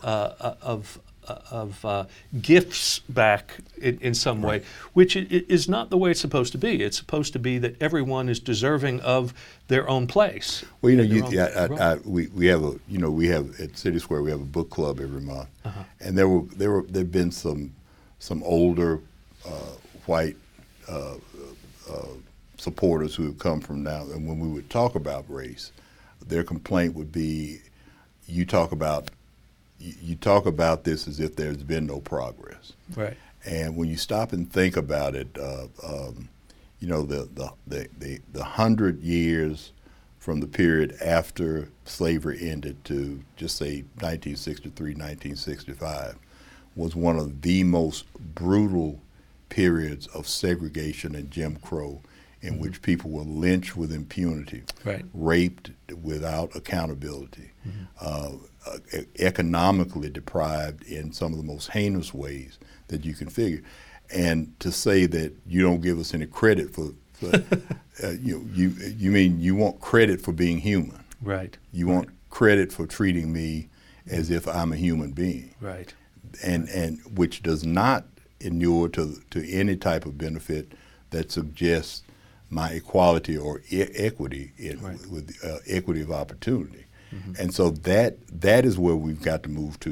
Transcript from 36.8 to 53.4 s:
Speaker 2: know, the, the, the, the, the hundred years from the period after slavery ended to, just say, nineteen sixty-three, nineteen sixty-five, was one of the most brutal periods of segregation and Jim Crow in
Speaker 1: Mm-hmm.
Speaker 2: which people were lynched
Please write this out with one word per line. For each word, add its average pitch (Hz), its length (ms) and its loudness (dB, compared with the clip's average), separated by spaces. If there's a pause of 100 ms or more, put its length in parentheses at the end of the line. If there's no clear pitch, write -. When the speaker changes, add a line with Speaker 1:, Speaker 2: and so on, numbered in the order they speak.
Speaker 2:
know, 80 160 0
the, 71 320 -4
the, 67 160 -10 (160)
the, 71 220 -8 (100)
the, 69 220 -10 (120)
the 67 120 -8
hundred 107 580 2
years 82 720 0 (480)
from 80 180 -4
the 73 80 -2
period 78 580 2
after 80 640 0 (180)
slavery 80 520 -2 (100)
ended 73 360 -8
to, 71 360 -6 (140)
just 82 220 -8
say, 71 260 -6 (180)
nineteen 80 360 -6
sixty-three, 73 580 -8
nineteen 76 400 -10
sixty-five, 69 800 -10 (640)
was 82 180 -4
one 82 240 2
of 71 240 -4
the 92 220 4
most 85 400 2 (300)
brutal 87 640 2 (520)
periods 80 560 2
of 76 200 -10
segregation 78 880 -4
and 71 140 -12
Jim 76 260 -6
Crow 73 440 -8 (400)
in 82 140 -8
Speaker 1:
Mm-hmm. 78 80 -6
Speaker 2:
which 76 200 -8
people 85 280 0
were 76 120 -6
lynched 87 540 0